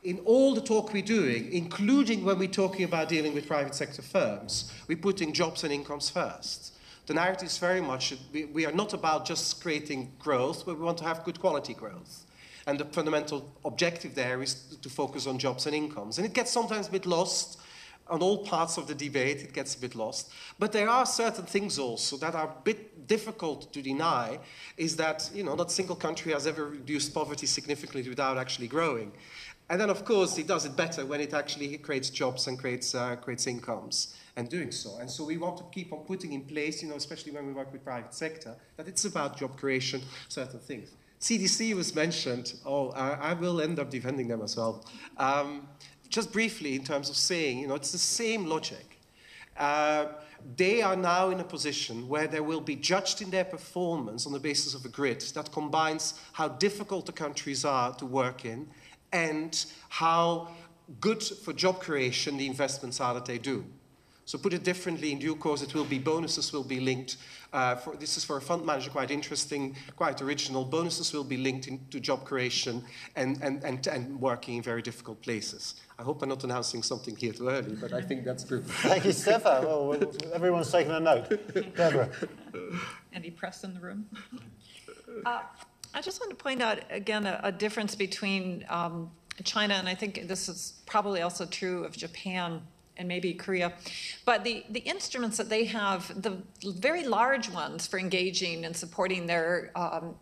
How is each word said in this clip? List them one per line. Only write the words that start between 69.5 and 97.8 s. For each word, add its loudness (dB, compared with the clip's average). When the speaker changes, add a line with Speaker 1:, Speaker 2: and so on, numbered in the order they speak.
Speaker 1:
quite 0
original, 0
bonuses 0
will -2
be -2
linked 0
in, -8
to -6
job 0
creation 0
and, 0
and, -2
and, -2
and -4
working 0
in -4
very -2
difficult -10
places. -6
I -12
hope -2
I'm -2
not -2
announcing -2
something -4
here -2
too -2
early, -2
but -6
I -2
think -2
that's -4
good. -2
Speaker 2:
Thank 4
you, 8
Stefan. 6
Well, 4
well, 2
everyone's 4
taken 6
a 2
note. 6
Deborah. 6
Speaker 3:
Any -8
press -10
in -10
the -10
room? -8
Uh, -2
I -2
just -6
want -6
to -8
point -2
out, 2
again, 0
a, -2
a 2
difference -2
between, 0
um, -2
China, 2
and 0
I 0
think -4
this -2
is -10
probably 2
also -2
true -2
of -8
Japan -4
and -6
maybe 0
Korea, 0
but 6
the, -2
the -4
instruments -2
that 0
they 4
have, 0
the -2
very 0
large 4
ones -4